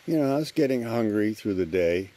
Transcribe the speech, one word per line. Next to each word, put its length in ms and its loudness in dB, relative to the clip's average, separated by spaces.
You 120 0
know, 180 2
I 20 0
was 140 -4
getting 320 0
hungry 500 0
through 220 -4
the 100 0
day. 520 0